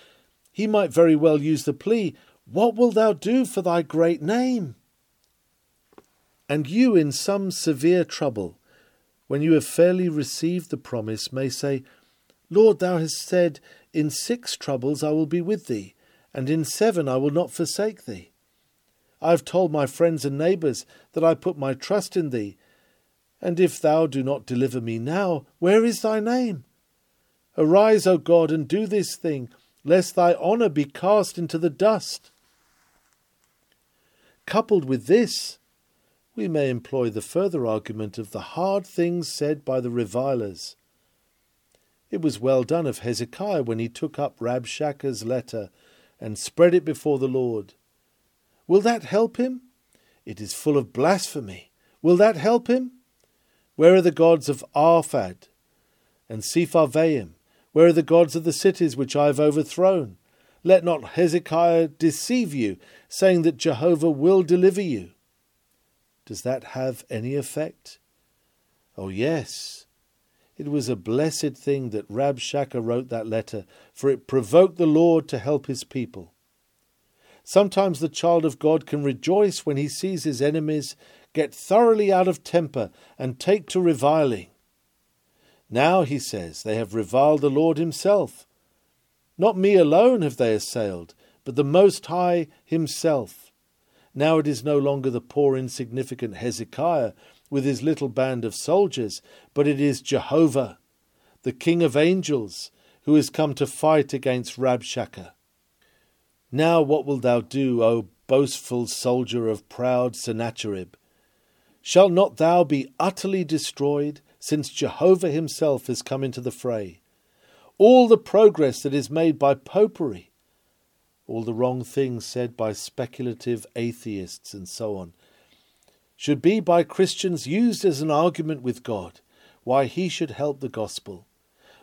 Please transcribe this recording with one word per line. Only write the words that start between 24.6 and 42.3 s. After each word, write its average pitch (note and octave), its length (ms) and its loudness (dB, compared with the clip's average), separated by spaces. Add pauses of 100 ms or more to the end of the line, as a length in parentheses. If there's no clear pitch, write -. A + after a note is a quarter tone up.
me A2+ 180 -6
now, D#3+ 480 -4 (140)
where G3+ 240 4
is A#3 180 -2
thy A3 200 -2
name? A3+ 420 -4 (920)
Arise, F#3+ 500 4
O F#3 100 4
God, E3 320 4
and D#3 160 -2
do G#3 220 -2
this F#3+ 300 -4
thing, C#3 320 -6 (340)
lest F3+ 320 2
thy F3 200 4
honour G#3 340 0
be C#3+ 160 -2
cast F#3+ 520 0
into E3+ 200 -6
the E3 120 0
dust." G3 640 -2 (2250)
Coupled G3 400 0
with B2+ 220 -4
this, - 520 0 (760)
we G#3 140 -6
may D3+ 220 0
employ B2 400 -2
the G#2 120 -6
further E3+ 460 -2
argument G#2+ 500 -6
of G#2+ 140 -12
the - 240 -12
hard F#3+ 320 -2
things F3 400 -4
said D3 380 -4
by C3 160 -2
the A#2+ 100 -6
revilers. A#2 840 -4 (1300)
It F#3+ 120 -6
was C3+ 180 -2